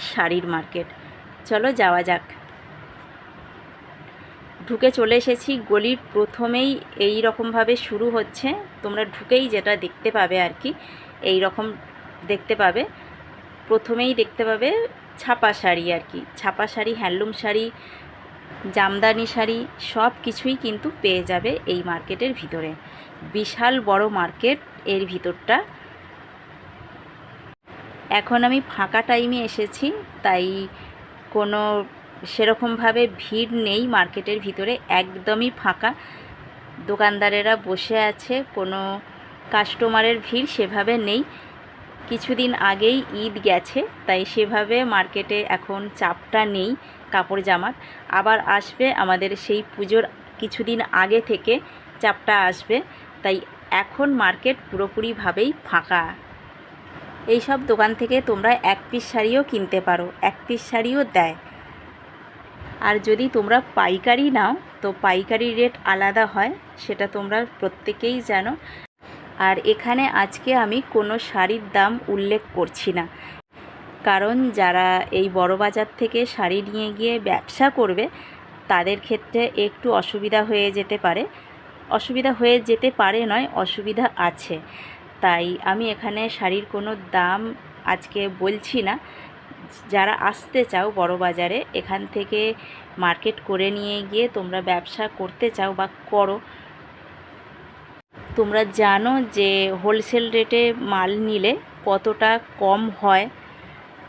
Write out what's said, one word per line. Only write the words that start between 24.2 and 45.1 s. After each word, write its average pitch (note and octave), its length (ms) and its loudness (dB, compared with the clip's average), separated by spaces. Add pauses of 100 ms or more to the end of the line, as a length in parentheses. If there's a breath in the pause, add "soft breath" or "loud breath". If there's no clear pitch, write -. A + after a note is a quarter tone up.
এর G3 220 -2
ভিতরটা। F3+ 580 0 (2500)
এখন A#3+ 360 2
আমি B3+ 160 2
ফাঁকা G#3 420 -2
টাইমে A#3+ 420 0
এসেছি, A3 480 -4 (300)
তাই F#3+ 460 0 (640 loud breath)
কোনো G#3 520 0 (420)
সেরকমভাবে A3+ 840 2 (100)
ভিড় A3+ 440 -2
নেই G#3+ 240 0
মার্কেটের G#3 540 0
ভিতরে, G3 380 -4 (100)
একদমই F#3 680 0
ফাঁকা। A3 380 0 (920 loud breath)
দোকানদারেরা G#3 720 2
বসে G3+ 420 -2
আছে, A3 460 -2 (100)
কোনো G3 460 -4 (500)
কাস্টমারের A3 680 2 (120)
ভিড় B3+ 160 0
সেভাবে G#3 520 0
নেই। G#3+ 260 0 (840 loud breath)
কিছুদিন B3 460 -2
আগেই G#3 480 2 (120)
ঈদ G#3 300 -6
গেছে, G3+ 420 2 (200)
তাই F#3+ 180 2
সেভাবে G#3+ 600 0
মার্কেটে G3+ 580 0